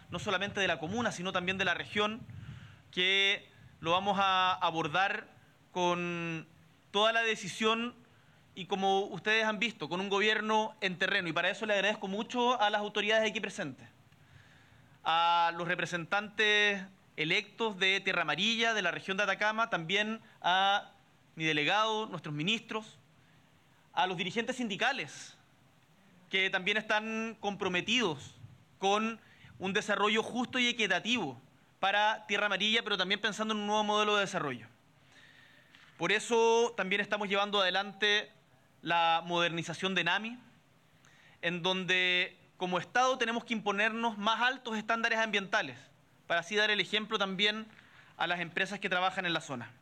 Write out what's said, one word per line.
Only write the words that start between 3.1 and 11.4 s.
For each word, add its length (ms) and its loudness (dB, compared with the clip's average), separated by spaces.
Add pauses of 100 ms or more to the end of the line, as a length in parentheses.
lo 100 -2
vamos 280 2
a 360 4
abordar 720 0 (420)
con 800 -2 (420)
toda 220 4
la 100 2
decisión 720 0 (600)
y, 100 -12
como 380 2
ustedes 420 0
han 160 -2
visto, 280 -4
con 120 -4
un 80 -4
gobierno 720 2
en 180 -2
terreno. 300 0
Y 40 -2
para 180 0